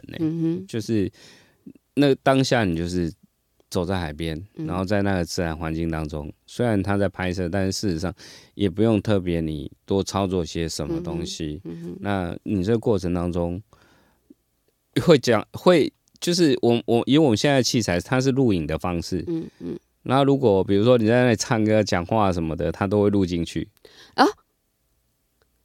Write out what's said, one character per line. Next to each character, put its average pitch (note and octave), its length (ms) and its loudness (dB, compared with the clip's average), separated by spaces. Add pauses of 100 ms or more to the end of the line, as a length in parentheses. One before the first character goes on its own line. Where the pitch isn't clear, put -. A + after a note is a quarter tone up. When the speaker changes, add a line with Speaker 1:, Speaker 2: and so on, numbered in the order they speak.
(120)
Speaker 1:
欸。 - 80 -14
Speaker 2:
嗯 D#3+ 220 -4
哼。 E3+ 260 -4
Speaker 1:
就 A#2+ 120 -6
是 G#2 320 0 (840)
那 C#3 200 4
当 C3+ 280 2
下 B2 200 2
你 F2 140 0
就 E2+ 100 -4
是 F2 240 -2 (600)
走 F#2 120 0
在 F#2+ 140 -2
海 D#2+ 160 -4
边， D#2+ 260 -6 (160)
Speaker 2:
嗯。 D#3+ 120 -8
Speaker 1:
然 F2+ 100 -6
后 F#2+ 80 -2
在 G2+ 160 0
那 G2 140 0
个 F2 100 0
自 - 160 -6
然 E2 160 -4
环 D#2+ 160 -6
境 E2 160 -2
当 D#2 180 -4
中， D2 240 -10 (140)
虽 - 180 -6
然 A2 200 2
他 G2+ 120 -2
在 G2 140 0
拍 F2+ 240 -4
摄， F2+ 160 -4
但 F#2+ 160 -2
是 F#2+ 60 0
事 G2+ 180 -4
实 E2 80 -2
上 E2+ 160 -6 (400)
也 G2 160 0
不 G2 140 0
用 A2 180 4
特 G#2 180 0
别 F2 220 -2
你 D#2 300 -6 (160)
多 G2 160 2
操 G2 240 -2
作 F2+ 180 -2
些 E2 240 -4
什 D#2 180 -8
么 E2 140 -6
东 E2 240 -6
西。 D#2 380 -8
Speaker 2:
嗯 E3 80 -14
哼， E2+ 100 -14
嗯 - 0 -
哼。 E2+ 180 -14
Speaker 1:
那 F#2+ 440 -4
你 F#2+ 200 -2
这 G2+ 80 0
个 A#2 60 2
过 A2 220 0
程 F2 120 -4
当 F2 220 -2
中 F2 260 -4 (1400)
会 D#3 160 6
讲， A2+ 260 2 (100)
会， E3+ 380 4 (280)
就 - 120 -2
是 E3+ 300 4
我， A#2 240 4
我， A#2 220 2
以 C3+ 100 4
我 D#3 120 6
们 A2 80 4
现 D3+ 120 2
在 C#3 80 4
的 B2+ 60 4
器 A#2+ 180 0
材， F2+ 180 0
它 B2+ 220 0
是 C3+ 100 2
录 B2 220 2
影 D#2+ 140 0
的 D#2+ 100 -2
方 F2 240 -2
式。 E2+ 260 -6
Speaker 2:
嗯， E3 220 -6 (120)
嗯。 E2+ 180 -10 (240)
Speaker 1:
然 B2 120 -2
后 C#3 80 4
如 C#3 140 4
果 G2+ 260 4
比 G2 120 0
如 G2+ 80 4
说 B2 160 6
你 G#2+ 80 2
在 A#2+ 160 4
那 B2+ 80 4
里 A2 40 4
唱 A2 280 0
歌、 G#2+ 180 4
讲 F#2+ 240 0
话 G#2 260 2
什 F2 120 -2
么 D#2+ 120 -4
的， E2 160 -2
它 G2+ 140 -2
都 G#2 160 2
会 G2+ 80 4
录 G2+ 160 2
进 E2+ 180 -2
去。 - 240 -6 (460)
Speaker 2:
啊？ C4 120 4 (1400)